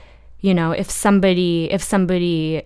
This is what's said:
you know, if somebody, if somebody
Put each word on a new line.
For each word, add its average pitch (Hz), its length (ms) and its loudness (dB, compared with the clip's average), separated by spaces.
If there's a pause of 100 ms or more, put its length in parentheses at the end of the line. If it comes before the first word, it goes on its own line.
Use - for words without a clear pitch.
(400)
you 190 140 2
know, 165 160 0
if 180 200 -4
somebody, 180 840 2
if 190 100 -2
somebody 175 840 -2